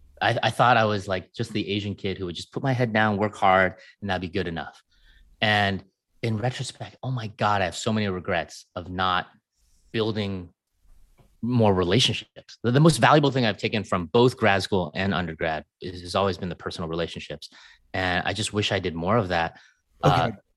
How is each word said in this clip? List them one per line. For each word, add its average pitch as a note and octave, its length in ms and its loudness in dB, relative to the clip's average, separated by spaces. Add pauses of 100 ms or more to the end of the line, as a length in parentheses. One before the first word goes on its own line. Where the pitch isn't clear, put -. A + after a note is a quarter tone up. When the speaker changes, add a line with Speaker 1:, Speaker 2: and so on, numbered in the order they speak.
(220)
Speaker 1:
I, A#2 200 2
I C3+ 100 0
thought B2 260 4
I A2+ 80 4
was, G#2 220 -2
like, F#2 260 -6
just - 200 -6
the G#2 160 -4
Asian G2+ 260 -4
kid F#2+ 220 -6
who F#2+ 100 -8
would E2+ 80 -8
just - 180 -14
put B2+ 100 -8
my C3+ 80 0
head A#2+ 220 0
down, G#2+ 240 2
work G2+ 180 -2
hard, F#2 400 4 (260)
and G2+ 80 -8
that'd F#2 120 -4
be F2+ 80 -6
good F2+ 180 -4
enough. D#2+ 340 -10 (600)
And G2+ 420 0 (400)
in A2+ 140 -2
retrospect, B2 680 -6
oh B2+ 80 -6
my A#2 160 -6
God, G#2 340 0
I F#2 40 0
have E2+ 100 -4
so - 180 -4
many A2 140 0
regrets F2+ 580 -4 (100)
of F2 140 -10
not F2+ 380 0 (640)
building G2+ 580 -4 (960)
more A#2 300 4
relationships. F#2 920 0
The, A#2 80 0
the C3 80 4
most D#3+ 180 6
valuable C#3+ 320 6
thing B2+ 160 0
I've G#2 140 -2
taken A2 240 -2
from F2+ 240 -2
both A#2+ 300 4
grad G2 260 2
school F2+ 320 0
and F#2+ 180 0
undergrad D#2+ 500 -4 (180)
is, F2+ 200 -10
has F2 140 -6
always F#2+ 220 2
been F#2 120 -6
the E2+ 60 -8
personal E2 340 -8
relationships. - 600 -8 (440)
And F2+ 320 -2
I F2+ 80 -2
just G2 200 -4
wish G#2 180 0
I G2+ 80 0
did F2+ 160 -4
more F2+ 220 0
of G2+ 120 0
that, E2+ 300 -2 (440)
uh, F2 260 2
Speaker 2:
Okay. G#2 80 -10 (200)